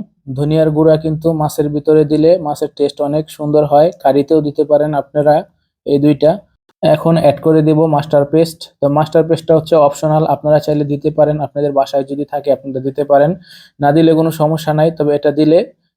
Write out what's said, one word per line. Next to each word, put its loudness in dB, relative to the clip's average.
ধনিয়ার 0
গুঁড়া 2
কিন্তু -4
মাছের -4
ভিতরে 2
দিলে 2
মাছের -6
টেস্ট -2
অনেক -2
সুন্দর 0
হয়। 2
কারিতেও 0
দিতে -2
পারেন 0
আপনারা 0
এই 0
দুইটা। 2
এখন 0
অ্যাড 2
করে 2
দেব 2
মাস্টার 0
পেস্ট। -2
তো -2
মাস্টার 0
পেস্টটা -2
হচ্ছে 0
অপশনাল, 0
আপনারা 0
চাইলে -2
দিতে -6
পারেন, 0
আপনাদের -4
বাসায় -2
যদি -8
থাকে -6
আপনারা -6
দিতে -6
পারেন, 2
না 2
দিলে 4
কোনো 0
সমস্যা -2
নাই, 2
তবে -2
এটা -2
দিলে 2